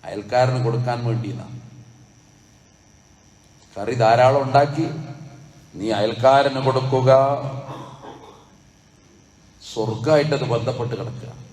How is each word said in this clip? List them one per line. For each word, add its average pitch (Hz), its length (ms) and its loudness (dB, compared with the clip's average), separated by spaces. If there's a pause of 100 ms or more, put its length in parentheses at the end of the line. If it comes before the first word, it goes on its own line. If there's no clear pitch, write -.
അയൽക്കാരന് 123 600 0
കൊടുക്കാൻ 120 420 -2
വേണ്ടിയെന്നാ. - 380 -4 (2250)
കറി 107 160 -6
ധാരാളം 123 480 4
ഉണ്ടാക്കി 143 460 2 (880)
നീ 101 160 -4
അയൽക്കാരന് 131 760 2
കൊടുക്കുക. 131 480 2 (2500)
സ്വർഗ്ഗമായിട്ടത് 139 680 0
ബന്ധപ്പെട്ട് 113 480 -4
കിടക്കുക. - 600 -12